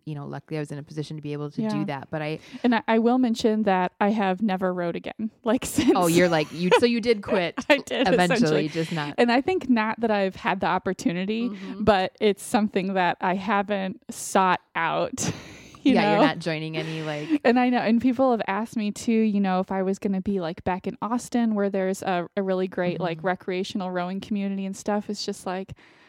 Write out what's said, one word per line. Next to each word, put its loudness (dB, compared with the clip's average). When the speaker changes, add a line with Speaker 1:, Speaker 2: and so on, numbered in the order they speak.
Speaker 1:
you -8
know, -10
luckily -8
I -4
was -6
in -10
a -10
position -10
to -12
be -6
able -6
to -4
Speaker 2:
Yeah. -2
Speaker 1:
do -2
that. -8
But -4
I -6
Speaker 2:
And 4
I, 0
I 4
will 4
mention 2
that 2
I 2
have 0
never 0
rowed -4
again, -8
like, 2
<laughs> -8
since. 4
Speaker 1:
Oh, 4
you're 6
like, 0
you, 0
so 2
you 2
did 2
quit 0
Speaker 2:
<laughs> 6
I 6
did, -2
Speaker 1:
eventually, 4
Speaker 2:
essentially. -2
Speaker 1:
just -4
not. -4
Speaker 2:
And 4
I 4
think -2
not 0
that 0
I've 0
had -2
the 0
opportunity, -2
Speaker 1:
Mm-hmm. -8
Speaker 2:
but 4
it's 2
something 0
that 2
I 0
haven't -2
sought 2
out. -2
<laughs> -18
You 6
Speaker 1:
Yeah, 4
Speaker 2:
know? 4
Speaker 1:
you're 4
not 0
joining -4
any, -4
like -6
Speaker 2:
And 4
I 4
know, 2
and 2
people 2
have 0
asked -4
me -2
too, -2
you 2
know, 2
if -4
I 0
was -2
gonna -2
be, -2
like, -6
back -4
in -8
Austin -2
where 2
there's -2
a, -2
a 0
really 0
great, -2
like, -2
Speaker 1:
Mm-hmm. -6
Speaker 2:
recreational -4
rowing -4
community -4
and -8
stuff. -4
It's -8
just -8
like, -6